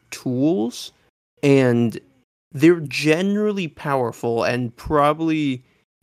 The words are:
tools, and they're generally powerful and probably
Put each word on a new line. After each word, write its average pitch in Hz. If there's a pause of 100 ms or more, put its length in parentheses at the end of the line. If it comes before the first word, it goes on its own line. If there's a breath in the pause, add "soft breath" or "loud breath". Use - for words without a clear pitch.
(120)
tools, 160 (520)
and 123 (520)
they're 165
generally 190
powerful 117
and 120
probably 151 (400)